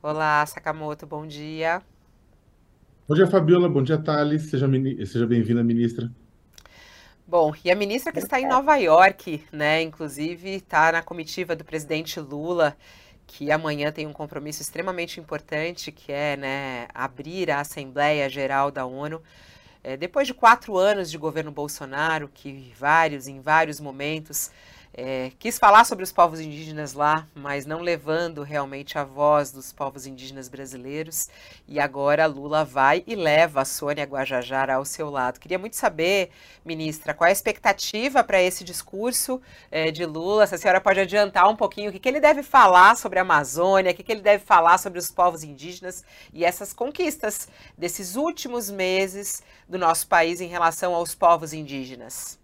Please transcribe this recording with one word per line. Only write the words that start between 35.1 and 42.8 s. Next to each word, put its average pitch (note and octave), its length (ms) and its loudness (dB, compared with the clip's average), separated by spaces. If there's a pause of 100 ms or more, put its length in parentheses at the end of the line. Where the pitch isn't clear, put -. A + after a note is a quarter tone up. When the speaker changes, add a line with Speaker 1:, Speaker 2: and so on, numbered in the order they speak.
Speaker 1:
Queria F3+ 220 -6
muito G#3+ 160 -12
saber, F#3 540 0 (340)
ministra, D#3 500 -6
qual E3+ 120 2
é F3 40 6
a - 20 4
expectativa A3+ 920 -2
pra F#3+ 180 2
esse F#3 220 -2
discurso, A#3+ 760 -6 (300)
é, D#3+ 220 -2
de E3 120 -6
Lula? F3 440 2
Se F#3+ 80 -6
a - 20 -8
senhora F#3+ 220 4
pode F#3+ 180 2
adiantar G3 500 4
um A3 80 4
pouquinho G#3 340 -4
o - 20 -14
que F#3+ 80 -14
que - 80 -2
ele C#4 120 -2
deve C#4+ 220 6
falar G3+ 540 10